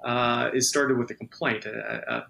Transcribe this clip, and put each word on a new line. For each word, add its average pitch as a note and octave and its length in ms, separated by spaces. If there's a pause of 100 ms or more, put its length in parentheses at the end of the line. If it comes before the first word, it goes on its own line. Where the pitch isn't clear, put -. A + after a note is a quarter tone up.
uh, A#2+ 500
is B2+ 140
started C3+ 300
with A#2+ 120
a A2 40
complaint, A#2 500
a, A2+ 640